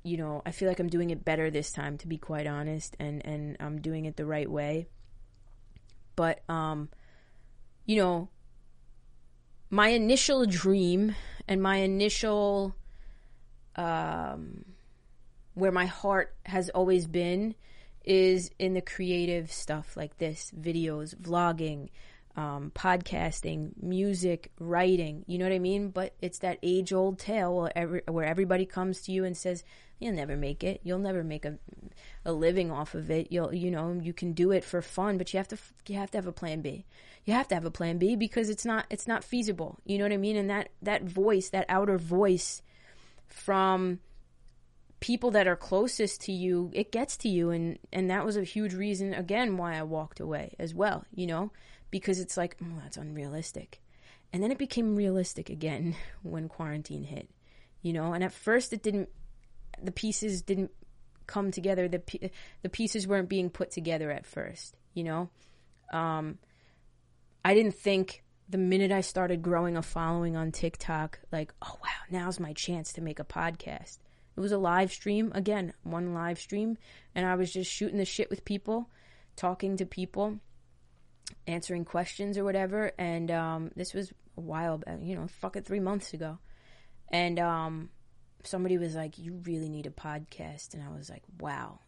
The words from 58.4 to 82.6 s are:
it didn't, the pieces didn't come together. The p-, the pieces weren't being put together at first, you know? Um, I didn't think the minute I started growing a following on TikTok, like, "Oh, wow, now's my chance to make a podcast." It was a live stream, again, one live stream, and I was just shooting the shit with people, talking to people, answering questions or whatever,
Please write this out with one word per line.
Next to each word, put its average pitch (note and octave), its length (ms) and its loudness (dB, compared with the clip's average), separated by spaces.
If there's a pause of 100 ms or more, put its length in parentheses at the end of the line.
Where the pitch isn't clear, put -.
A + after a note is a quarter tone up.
it G#3+ 100 -6
didn't, G3+ 260 0 (720)
the F#3+ 100 -4
pieces G#3 500 -2
didn't G3 300 0 (560)
come G3 240 0
together. F#3 360 2
The F3+ 120 0
p-, - 320 -8 (300)
the F#3 80 -2
pieces G#3+ 380 -2
weren't F#3+ 220 2
being F#3 200 2
put - 200 -4
together D#3+ 420 -2
at C#3 140 -6
first, - 500 -10 (180)
you F3 100 -4
know? E3 260 -2 (640)
Um, D#3+ 460 -2 (1080)
I F#3+ 80 8
didn't G#3+ 220 8
think F#3+ 480 2 (260)
the F#3+ 80 -2
minute F#3+ 340 6
I G3 100 4
started F3+ 400 0
growing F3 360 2
a D#3+ 40 0
following E3 540 0
on D#3+ 160 0
TikTok, D#3+ 680 -2 (120)
like, D#3 300 -4
"Oh, - 200 -12
wow, - 80 -6 (200)
now's F3+ 300 -2
my D#3+ 120 -4
chance D#3+ 420 -4
to - 80 -8
make D#3 180 -6
a D3+ 40 -6
podcast." - 760 -6 (360)
It E3+ 60 -4
was G3+ 100 0
a G#3 60 4
live F#3 340 4
stream, G#3 420 0
again, G3 400 0 (100)
one E3+ 300 -2
live E3+ 260 -2
stream, A3 380 -2 (380)
and F3+ 100 2
I F#3 100 4
was F3+ 180 0
just F#3 180 -4
shooting - 260 -2
the G3 80 2
shit - 240 -2
with - 160 -6
people, A3 440 -2 (460)
talking F#3+ 420 0
to F#3 80 0
people, G3+ 540 -4 (1080)
answering E3+ 380 -4
questions G3 520 -2
or G3+ 60 0
whatever, G3 560 2